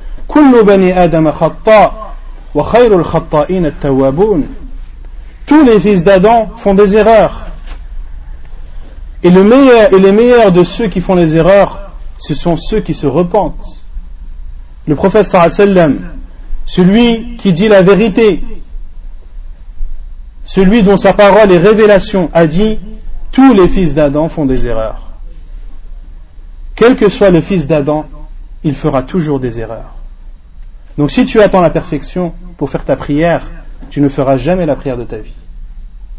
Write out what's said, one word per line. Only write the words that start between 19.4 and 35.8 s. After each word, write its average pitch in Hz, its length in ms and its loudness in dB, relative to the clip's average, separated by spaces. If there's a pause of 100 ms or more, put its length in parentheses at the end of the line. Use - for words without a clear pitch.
celui 196 380 2
dont 196 140 4
sa 190 160 2
parole 202 380 6
est 175 60 6
révélation, 202 760 2
a 170 140 2
dit, « 190 320 0 (520)
Tous 262 220 4
les 185 140 4
fils 170 260 2
d'Adam 151 360 0
font 160 160 -4
des 123 200 0
erreurs. » 110 360 -4 (1700)
Quel 247 200 4
que 208 140 2
soit 196 220 2
le 165 100 4
fils 160 260 -4
d'Adam, 151 380 -2 (580)
il 143 120 -2
fera 139 280 -2
toujours 151 360 -4
des 117 200 -6
erreurs. 110 360 -12 (1000)
Donc 147 140 0
si 254 140 2
tu 226 160 2
attends 190 200 4
la 160 80 2
perfection 165 640 -6 (240)
pour 143 120 -6
faire - 160 -8
ta 143 100 -2
prière, 151 460 -2 (480)
tu 143 120 -4
ne 143 80 2
feras 135 280 0
jamais 139 280 -2
la 139 100 -2
prière 135 220 -6
de 120 60 -8
ta 110 140 -10
vie. - 160 -14 (840)